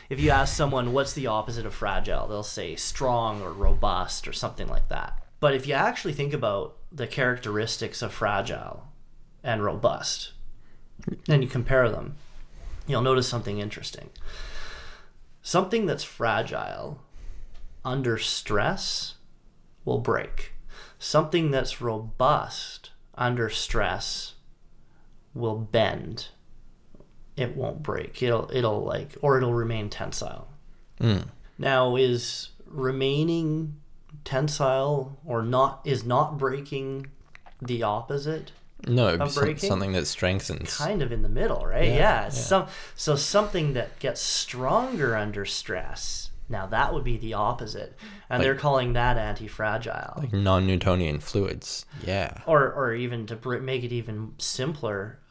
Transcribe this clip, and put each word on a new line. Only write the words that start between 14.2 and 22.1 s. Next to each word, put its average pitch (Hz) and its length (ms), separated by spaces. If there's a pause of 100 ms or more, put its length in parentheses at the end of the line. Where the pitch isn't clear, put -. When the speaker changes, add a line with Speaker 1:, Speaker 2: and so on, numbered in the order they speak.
Speaker 1:
Something 196 440
that's - 180
fragile 64 1000 (840)
under 123 340
stress - 960 (720)
will 120 140
break. - 540 (460)
Something 156 520
that's 131 320
robust 117 1080 (240)